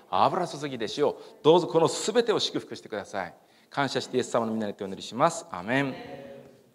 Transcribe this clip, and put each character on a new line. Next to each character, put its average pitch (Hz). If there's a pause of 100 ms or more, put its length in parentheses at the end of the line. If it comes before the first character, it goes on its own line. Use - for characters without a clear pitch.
油 143
注 151
ぎ 131
で、 110
主 147
よ、 131 (260)
ど 160
う -
ぞ 160
こ 160
の 160
全 226
て 220
を 151
祝 -
福 -
し -
て -
く 107
だ 95
さ 95
い。 82 (360)
感 139
謝 127
し -
て 127
イ 123
エ -
ス -
様 117
の 110
皆 110
に 104
よ -
っ -
て 104
お 98
祈 95
り 90
し -
ま 139
す。 -
ア 90
メ 120
ン。 135 (800)